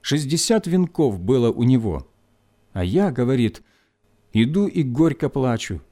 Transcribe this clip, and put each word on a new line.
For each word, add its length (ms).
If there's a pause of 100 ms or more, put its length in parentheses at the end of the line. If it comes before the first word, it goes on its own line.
Шестьдесят 640
венков 520
было 320
у 120
него. 440 (680)
А 100
я, — 280
говорит, — 520 (680)
иду 340
и 160
горько 460
плачу. 520 (100)